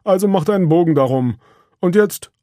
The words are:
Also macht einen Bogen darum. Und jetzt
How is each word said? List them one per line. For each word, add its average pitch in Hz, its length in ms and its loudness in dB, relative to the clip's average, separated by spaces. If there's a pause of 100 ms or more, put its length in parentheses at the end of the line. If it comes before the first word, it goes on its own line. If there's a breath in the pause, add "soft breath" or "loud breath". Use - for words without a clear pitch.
Also 196 240 0
macht 190 220 0
einen 190 200 0
Bogen 165 260 2
darum. 131 420 0 (420 soft breath)
Und 180 160 -2
jetzt - 360 -2 (120)